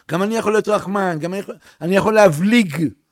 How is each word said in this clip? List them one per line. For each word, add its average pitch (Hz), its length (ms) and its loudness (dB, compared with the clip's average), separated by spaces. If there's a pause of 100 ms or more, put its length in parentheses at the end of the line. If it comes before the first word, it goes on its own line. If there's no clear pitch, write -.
(120)
גם 175 120 -2
אני 220 140 -2
יכול 208 160 -2
להיות 208 140 0
רחמן, 190 520 -2
גם 170 140 -6
אני 196 60 -6
יכול, - 160 -14 (260)
אני 170 140 0
יכול 196 180 2
להבליג, 185 760 2 (220)